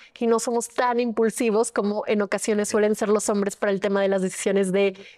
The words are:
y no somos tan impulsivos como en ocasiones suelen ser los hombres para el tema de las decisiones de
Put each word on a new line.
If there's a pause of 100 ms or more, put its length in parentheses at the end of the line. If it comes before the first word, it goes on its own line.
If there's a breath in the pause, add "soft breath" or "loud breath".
(180 loud breath)
y
no
somos
tan
impulsivos
como
en
ocasiones
suelen
ser
los
hombres
para
el
tema
de
las
decisiones
de (220 loud breath)